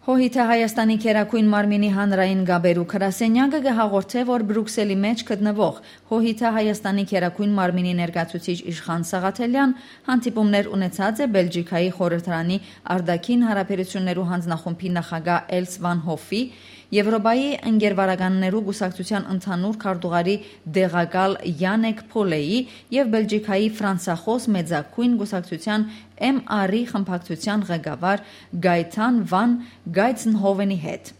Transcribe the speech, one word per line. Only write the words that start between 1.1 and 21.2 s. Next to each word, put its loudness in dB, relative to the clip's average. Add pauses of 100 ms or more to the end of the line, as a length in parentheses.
մարմինի 2
հանրային 2
գաբերու 4
գրասենյակը 2
կհաղորդե, 0
որ 0
Բրուքսելի 0
մեջ 0
գտնվող 0 (260)
հոհիթե 0
Հայաստանի 0
քերակույն 0
մարմինի 0
ներկայացուցիչ -4 (160)
Իշխան -4
Սաղաթելյան 0 (320)
հանդիպումներ 2
ունեցած -2
է 2
Բելգիկայի 0
խորհրդարանի -2 (380)
արտաքին 0
հարաբերություններու -2
հանձնախումբի -4
նախագահ -2
Էլս -8
Վան 0
Հոֆի, -4 (460)
Եվրոպայի 2 (200)
ընկերվարականներու 2
գուսակցության -4
ընդհանուր -2
քարտուղարի 0 (420)
դեղակալ 2 (240)